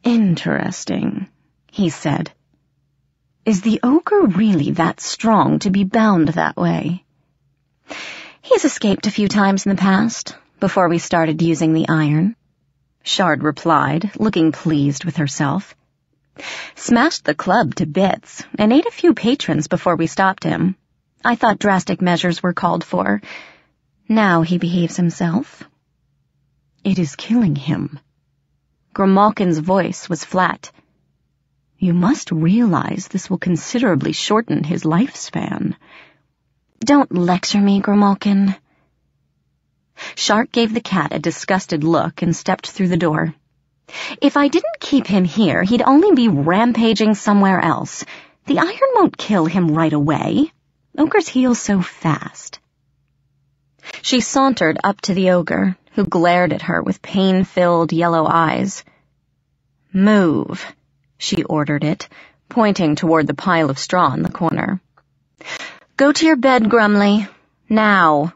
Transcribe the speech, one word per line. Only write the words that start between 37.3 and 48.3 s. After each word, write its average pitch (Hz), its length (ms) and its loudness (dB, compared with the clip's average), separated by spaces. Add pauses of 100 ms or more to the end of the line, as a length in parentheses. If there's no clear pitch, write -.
me, 196 200 4
Grimalkin." 202 720 2 (1600)
Shark - 360 0
gave 233 220 0
the 226 80 -4
cat 170 320 -2
a 147 60 -4
disgusted 170 640 -4
look 165 380 -2
and 170 140 0
stepped - 340 -6
through 185 200 -2
the 175 180 0
door. 160 260 -2 (880)
"If 285 160 2
I 285 100 4
didn't 466 320 -2
keep - 280 -2
him 190 160 2
here, 170 400 0
he'd 220 200 0
only 320 300 6
be 247 140 4
rampaging 214 880 2
somewhere 196 460 2
else. - 420 -4 (420)